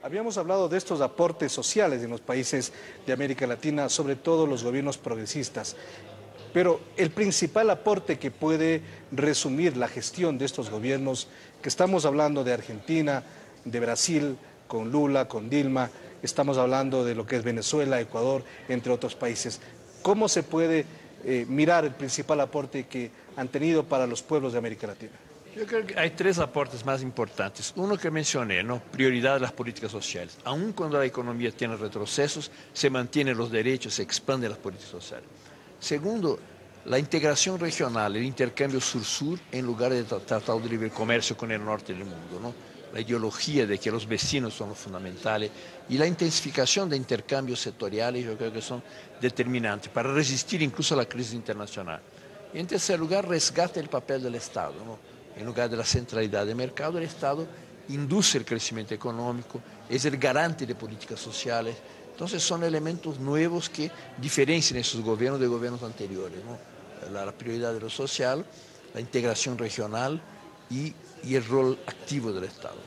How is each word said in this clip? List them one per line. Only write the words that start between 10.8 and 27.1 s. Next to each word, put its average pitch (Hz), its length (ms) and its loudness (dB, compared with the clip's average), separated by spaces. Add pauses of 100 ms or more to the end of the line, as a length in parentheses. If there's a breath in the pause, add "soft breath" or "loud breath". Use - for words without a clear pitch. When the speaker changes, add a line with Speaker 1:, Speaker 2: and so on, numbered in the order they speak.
Speaker 1:
que - 80 -6
estamos 185 360 4
hablando 147 400 4
de 123 80 2
Argentina, 131 720 0 (420 loud breath)
de 120 160 -2
Brasil, 135 580 2 (280 loud breath)
con 113 240 -4
Lula, 139 380 4
con 113 220 -6
Dilma, 131 400 2 (320 loud breath)
estamos 143 340 2
hablando 131 480 4
de 120 100 0
lo 110 120 -4
que 127 100 0
es 113 80 0
Venezuela, 123 560 2
Ecuador, 123 420 0 (260 loud breath)
entre 123 240 0
otros 123 220 0
países. 117 460 -4 (420 loud breath)
¿Cómo 208 260 4
se 180 140 4
puede, 160 440 2 (380 loud breath)
eh, 123 240 2
mirar 151 360 6
el 143 80 0
principal 143 480 0
aporte 135 460 -2
que 123 240 -6 (260 loud breath)
han 131 120 -4
tenido 151 360 4
para 135 220 2
los 120 160 -4
pueblos 135 300 0
de 120 60 0
América 113 280 -4
Latina? 104 260 -12 (420)
Speaker 2:
Yo 214 120 -4
creo 220 200 0
que 190 120 -4
hay 165 120 4
tres 180 280 2
aportes 135 460 0
más 135 180 0
importantes. 113 760 -4